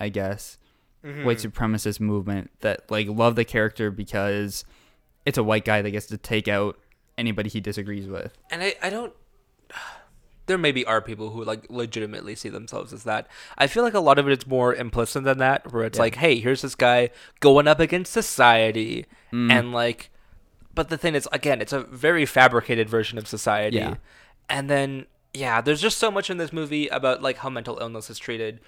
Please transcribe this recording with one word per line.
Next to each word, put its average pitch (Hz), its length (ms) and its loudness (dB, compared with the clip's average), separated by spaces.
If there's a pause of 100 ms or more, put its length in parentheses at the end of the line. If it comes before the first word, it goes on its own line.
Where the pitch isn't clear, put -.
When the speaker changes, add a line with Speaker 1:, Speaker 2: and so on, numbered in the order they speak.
Speaker 1:
I 104 80 -4
guess, 98 500 -6 (460)
Speaker 2:
Mm-hmm. 143 220 -8
Speaker 1:
white 117 100 4
supremacist 107 640 -2
movement 101 500 -2 (100)
that, - 300 -4
like, 107 180 -2
love 113 280 2
the 117 80 2
character 110 460 -2
because 101 760 -4 (640)
it's 143 100 -2
a 117 80 2
white 107 220 0
guy 107 160 2
that 104 80 -6
gets 104 160 -6
to 107 100 -10
take 107 320 -4
out 101 300 0 (400)
anybody 110 320 -4
he 110 100 -6
disagrees 101 480 -8
with. 87 300 -12 (120)
Speaker 2:
And 170 120 -8
I, 196 200 -2
I 180 60 -4
don't, 226 240 -8 (580)
<sighs> - 40 -20 (720)
there 185 100 0
maybe 143 300 0
are 110 160 2
people 110 260 -10
who, 113 160 -10
like, 110 240 -6
legitimately 110 680 -8
see - 120 -12
themselves 101 460 -10
as 110 100 -18
that. 107 220 -4 (320)
I 139 80 4
feel 226 160 0
like 233 100 0
a 208 80 0
lot 139 180 6
of 139 80 2
it 139 120 4
is 131 80 -18
more 127 280 2
implicit 123 500 -4
than 135 160 2
that, 131 340 2
where 113 100 0
it's 107 140 -2
Speaker 1:
Yeah. 113 60 4
Speaker 2:
like, 113 100 0
"Hey, 135 260 4
here's 127 220 0
this 135 120 -8
guy 123 360 4 (300)
going 147 280 8
up 151 120 6
against 175 300 0
society." 117 960 4 (260)
Speaker 1:
Mm. 120 220 2
Speaker 2:
And, 123 220 2
like, 120 340 -2 (680)
but 156 140 -4
the 165 80 -4
thing 160 180 -2
is, 139 180 -2
again, 139 280 0
it's 107 140 -6
a 135 60 -2
very 147 440 2
fabricated 120 640 6
version 113 300 -2
of 107 100 -10
society. 107 480 -2
Speaker 1:
Yeah. 104 200 -2 (520)
Speaker 2:
And 139 220 -4
then, 139 340 -2 (320)
yeah, 120 240 0
there's 147 200 0
just 214 180 0
so 226 140 2
much 196 180 -4
in 185 60 -6
this 165 160 -6
movie 151 360 -4
about, 131 340 0
like, 131 160 -4
how 135 120 -10
mental 117 300 -8
illness 113 300 -10
is 110 100 -16
treated. 113 480 -8